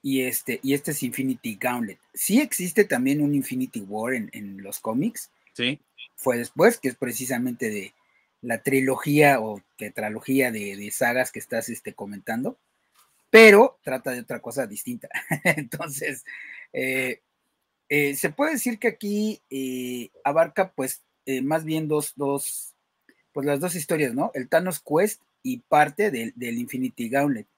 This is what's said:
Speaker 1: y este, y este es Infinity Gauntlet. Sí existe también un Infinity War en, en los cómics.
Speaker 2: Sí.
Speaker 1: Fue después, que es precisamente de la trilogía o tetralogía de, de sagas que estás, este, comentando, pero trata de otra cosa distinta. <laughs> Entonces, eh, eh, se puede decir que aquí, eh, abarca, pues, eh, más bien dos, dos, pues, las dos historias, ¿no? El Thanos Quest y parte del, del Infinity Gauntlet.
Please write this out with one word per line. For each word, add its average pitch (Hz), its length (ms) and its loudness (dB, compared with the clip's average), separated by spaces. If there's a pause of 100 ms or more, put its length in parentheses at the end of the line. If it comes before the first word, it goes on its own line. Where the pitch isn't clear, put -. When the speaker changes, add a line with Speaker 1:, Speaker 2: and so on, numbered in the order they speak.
Speaker 1:
y 135 200 0
este, 127 400 -4
y 135 120 0
este 143 160 -4
es 143 120 -6
Infinity 123 520 -4
Gauntlet. 120 440 -4 (140)
Sí 220 280 2
existe 202 440 2
también 139 380 2
un 147 120 2
Infinity 127 460 -4
War 107 340 -4
en, - 180 -6
en 98 300 -14
los 98 180 -12
cómics. 127 500 -4 (240)
Speaker 2:
Sí. - 260 -4 (340)
Speaker 1:
Fue 123 220 -2
después, 156 420 4
que 139 100 -2
es 120 60 -2
precisamente 123 760 -4
de 98 240 -8 (480)
la 117 200 -4
trilogía 135 760 4
o 107 220 -8 (140)
tetralogía 110 760 -2
de, 101 240 -8
de 104 140 -12
sagas 123 420 -2
que 117 60 -12
estás, 113 320 -8
este, 107 240 -12
comentando, 110 640 -8 (720)
pero 220 520 12
trata 131 280 -4
de 123 100 -6
otra 120 200 -8
cosa 120 260 -6
distinta. 107 420 -10 (220)
<laughs> 151 140 -4
Entonces, 151 800 -4 (480)
eh, 131 500 -4 (680)
eh, 143 260 2
se 156 160 -2
puede 302 220 0
decir 233 260 -4
que 233 100 0
aquí, 208 520 -4 (100)
eh, 127 600 -6 (120)
abarca, 165 500 0
pues, - 300 -6 (240)
eh, 131 160 -2
más 156 220 -2
bien 156 240 -4
dos, 147 260 -2
dos, - 600 -6 (580)
pues, 139 120 -6
las 143 140 0
dos 170 160 -4
historias, 151 400 -2
¿no? 135 200 -2
El 131 140 -6
Thanos 175 320 0
Quest 175 420 0 (200)
y 127 160 -6
parte 151 520 2
del, 113 260 -6
del 120 220 -6
Infinity 120 500 -6
Gauntlet. 135 500 0